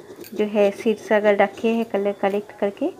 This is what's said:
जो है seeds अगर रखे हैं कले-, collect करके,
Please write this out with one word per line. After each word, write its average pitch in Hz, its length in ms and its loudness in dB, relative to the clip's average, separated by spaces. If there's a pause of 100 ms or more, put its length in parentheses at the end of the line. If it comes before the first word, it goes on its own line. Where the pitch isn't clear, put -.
(340)
जो 208 100 -2
है 208 260 2
seeds 214 420 -2
अगर 208 240 4
रखे 208 320 0
हैं 226 160 0
कले-, 202 340 -2
collect 202 340 -2
करके, 208 480 -4